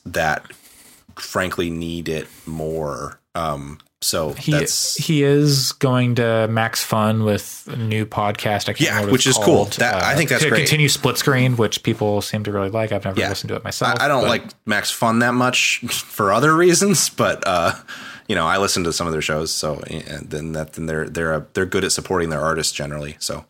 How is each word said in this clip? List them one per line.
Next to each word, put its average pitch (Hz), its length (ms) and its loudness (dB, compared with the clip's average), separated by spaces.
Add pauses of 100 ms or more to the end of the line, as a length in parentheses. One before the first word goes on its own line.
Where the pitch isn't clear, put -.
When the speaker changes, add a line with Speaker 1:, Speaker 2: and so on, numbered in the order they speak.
Speaker 1:
that 82 400 -2 (680)
frankly 92 540 -4
need 85 400 -6
it 78 180 -6 (180)
more. 78 760 -6 (160)
Um, 73 440 -6 (220)
so 80 320 -2
Speaker 2:
He, - 180 -2
Speaker 1:
that's - 460 0
Speaker 2:
he 147 260 2
is 143 500 4
going 127 420 2
to 113 340 2
Max 113 340 0
Fun 110 400 2
with 104 480 -2
a 135 60 -10
new 110 280 -2
podcast. 104 640 -2
I 107 40 -2
can't - 80 -6
Speaker 1:
Yeah, 156 80 2
Speaker 2:
remember 107 180 0
what 101 60 4
Speaker 1:
which 127 140 4
Speaker 2:
it's 123 100 4
Speaker 1:
is 110 60 0
cool. 151 200 8
Speaker 2:
called. 101 100 -4
Speaker 1:
That, 113 300 2
I 110 100 2
Speaker 2:
Uh, 143 40 2
Speaker 1:
think 156 120 0
that's 127 140 4
Speaker 2:
to 151 60 4
Speaker 1:
great. 113 100 4
Speaker 2:
continue 151 300 4
Split - 280 2
Screen, 127 380 2
which 110 280 0
people 104 380 0
seem 107 220 -4
to 104 80 -4
really 98 180 -2
like. 110 220 -2
I've 101 140 -4
never 98 140 -2
Speaker 1:
Yeah. 95 100 0
Speaker 2:
listened 101 200 -6
to 104 60 -4
it 104 80 -8
myself, 120 360 -2
Speaker 1:
I, 127 60 0
I - 40 2
don't 139 140 2
Speaker 2:
but 131 60 2
Speaker 1:
like 113 140 0 (220)
Max 104 260 0
Fun 113 280 2
that 120 140 4
much 123 460 2
<laughs> 120 100 -8
for - 440 -2
other 143 220 6
reasons, 180 540 4
but, 95 380 0
uh, 87 260 2 (540)
you 104 80 -2
know, 82 100 0
I 87 120 2
listen 98 260 0
to 82 100 0
some 85 140 -2
of 80 60 -2
their 78 80 -2
shows, 78 300 -4
so, 76 360 -4
and 76 420 -12
then 78 220 -8
that, 78 220 -8
then 82 120 -8
they're, 78 240 -4
they're, 80 240 -2
uh, 76 80 -2 (120)
they're 95 120 0
good 92 200 0
at 90 80 -2
supporting 87 360 0
their 76 120 -2
artists 80 320 0
generally. 73 460 -8
So - 300 -8